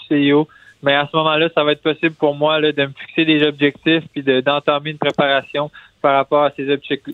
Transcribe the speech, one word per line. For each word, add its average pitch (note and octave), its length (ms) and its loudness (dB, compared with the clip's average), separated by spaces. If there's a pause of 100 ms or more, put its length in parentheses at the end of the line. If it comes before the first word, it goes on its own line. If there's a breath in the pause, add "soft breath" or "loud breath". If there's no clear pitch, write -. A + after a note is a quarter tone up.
C D3 120 2
I C#3+ 120 2
O, D3+ 140 2 (380 soft breath)
ben C#3 100 2
à C#3+ 160 0
ce E3 60 -4
moment-là, D#3 400 0
ça D3+ 80 2
va D3 80 2
être D3 100 -4
possible D#3 320 -2
pour C#3+ 220 -2
moi, D3+ 240 0
là, D3+ 100 2
de C#3+ 120 -4
me C#3 100 -4 (140)
fixer - 180 -2
des D#3 180 2
objectifs D3+ 720 0
puis C#3+ 100 -8
de, C3 180 2
d'entamer C#3+ 500 -2
une D3 80 -12
préparation C#3+ 760 -2 (300 loud breath)
par C#3+ 120 2
rapport D3 300 2
à C#3+ 120 0
ces C#3 140 -6
objec-, C#3 320 -4 (120)